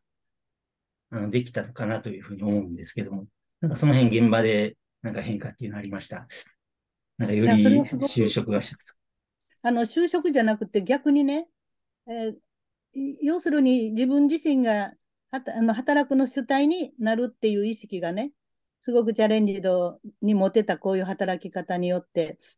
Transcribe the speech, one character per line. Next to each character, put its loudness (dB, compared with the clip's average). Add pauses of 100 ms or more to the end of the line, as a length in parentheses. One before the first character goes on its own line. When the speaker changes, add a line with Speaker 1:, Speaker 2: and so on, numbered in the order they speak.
(1080)
Speaker 1:
あ -8
の、 -6
で 0
き -14
た -6
の -16
か -8
な -4
と -10
い -12
う -16
ふ -18
う -10
に -10
思 0
う -2
ん -10
で -14
す -14
け -8
ど -10
も、 -10 (340)
な -2
ん 0
か -6
そ 0
の 6
辺 4
現 6
場 4
で 0 (240)
な -8
ん -10
か -6
変 -8
化 -10
っ -16
て -12
い -10
う -10
の -12
あ -10
り -12
ま -10
し -14
た？ -16 (880)
な -2
ん -4
か 0
よ 2
り 6
Speaker 2:
い 6
や、 6
そ -
れ 6
は 2
す -6
ご -4
く -4
Speaker 1:
就 2
職 -2
が 0
し -12
や -18
す -20
く -20 (680)
Speaker 2:
あ 0
の、 0
就 0
職 -2
じ 2
ゃ 4
な 2
く -8
て -2
逆 0
に 4
ね、 -2 (600)
え -6
ー、 -10 (580)
い-、 -8
要 0
す -4
る 2
に 2
自 0
分 4
自 -2
身 2
が、 0 (380)
は -6
た-、 -8
あ -2
の、 2
働 2
く 0
の 4
主 -6
体 2
に -2
な 0
る -2
っ -20
て 0
い 0
う 0
意 -4
識 -10
が -4
ね、 -6 (520)
す -4
ご 4
く 0
チ 0
ャ 6
レ 4
ン 4
ジ -2
ド 0 (240)
に 2
持 4
て 2
た -2
こ -2
う 0
い 0
う -4
働 -4
き -14
方 -6
に -2
よ 0
っ -6
て、 -6 (180)